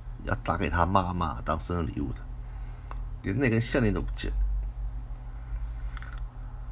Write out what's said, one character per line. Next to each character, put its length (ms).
要 180
打 160
给 100
他 160
妈 300
妈 260
当 180
生 200
日 80
礼 140
物 120
的， 80
连 160
那 100
根 100
项 220
链 140
都 80
不 100
见。 180